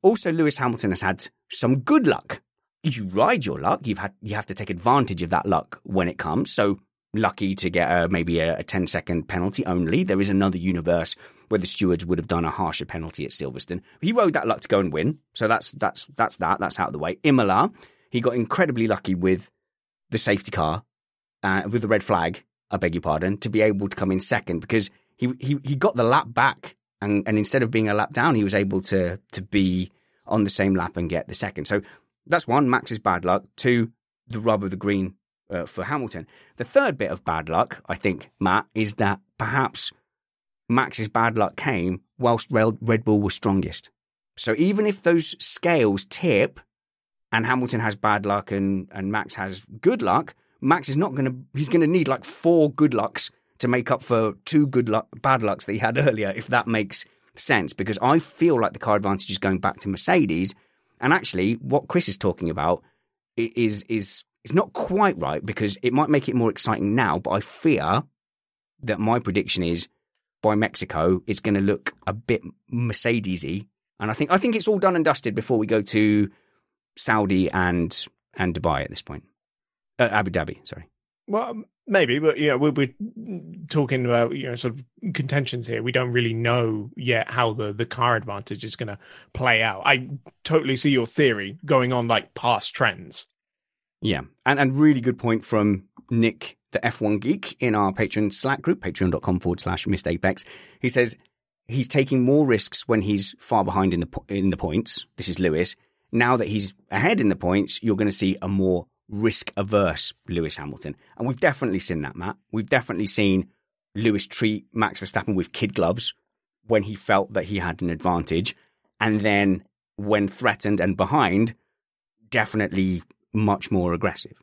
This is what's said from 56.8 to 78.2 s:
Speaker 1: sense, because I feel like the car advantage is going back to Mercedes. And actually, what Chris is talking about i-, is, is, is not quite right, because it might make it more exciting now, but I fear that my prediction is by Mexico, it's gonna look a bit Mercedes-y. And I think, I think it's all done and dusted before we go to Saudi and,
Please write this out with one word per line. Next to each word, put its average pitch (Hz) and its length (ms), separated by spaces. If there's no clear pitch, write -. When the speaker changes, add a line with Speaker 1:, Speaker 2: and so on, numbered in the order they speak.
Speaker 1:
sense, 98 380
because 101 280
I 143 180
feel 160 400
like 101 140
the - 60
car 107 160
advantage 98 340
is 95 100
going 95 200
back - 220
to 101 80
Mercedes. 95 680
And 127 120
actually, 98 420
what 135 320
Chris - 200
is 98 100
talking 87 320
about 76 320
i-, 117 180
is, 107 340
is, 110 340
is - 80
not 190 200
quite 196 480
right, 76 240
because 101 380
it 123 100
might 147 160
make 143 200
it 127 60
more 117 140
exciting 104 460
now, 95 240
but - 120
I 98 100
fear 104 640
that 107 180
my 113 200
prediction 95 440
is 85 240
by 107 140
Mexico, 90 720
it's 98 120
gonna 101 220
look - 320
a 95 60
bit 113 280
Mercedes-y. 104 960
And 104 120
I - 20
think, 147 180
I 185 60
think 196 180
it's 208 120
all 208 120
done 185 160
and 160 100
dusted 120 300
before 113 220
we 110 100
go 110 140
to 104 480
Saudi 95 540
and, 90 540